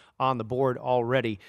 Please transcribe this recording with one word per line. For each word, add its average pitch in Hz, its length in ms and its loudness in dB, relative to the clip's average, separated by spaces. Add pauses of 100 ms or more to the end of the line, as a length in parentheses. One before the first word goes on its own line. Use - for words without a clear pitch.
(200)
on 131 200 2
the 110 40 -6
board 127 360 0
already. 123 680 0